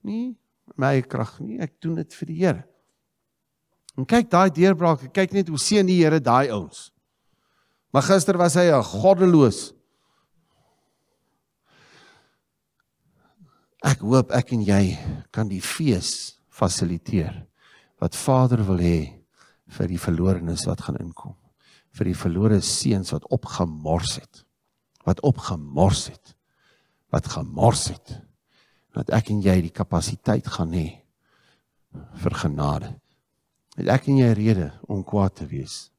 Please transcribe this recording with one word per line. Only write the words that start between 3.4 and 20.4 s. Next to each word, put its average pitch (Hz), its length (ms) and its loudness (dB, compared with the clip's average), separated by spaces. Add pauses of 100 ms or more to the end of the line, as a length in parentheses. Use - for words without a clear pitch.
En 131 80 -4
kyk 233 280 2
daai 185 200 6
deurbrake, 165 640 2
kyk 190 180 0
net 190 160 0
hoe 151 120 -4
seën 202 280 2
die 180 140 4
Here 156 180 4
daai 123 320 2
ouens. - 380 -8 (1000)
Maar 135 120 2
gister 190 320 4
was 175 240 2
hy 175 80 6
'n 135 160 4
goddeloos. 175 880 4 (4000)
Ek - 200 0
hoop 120 320 2
ek 123 200 -2
en 113 100 -2
jy 98 360 2 (320)
kan 113 180 -4
die 95 120 -8
fees - 760 -4 (140)
fasiliteer 87 960 -4 (540)
wat - 160 -4
Vader 127 480 2
wil 92 140 0
hê 85 440 0 (440)
vir - 220 -6
die 90 100 -6
verlorenes 85 680 -2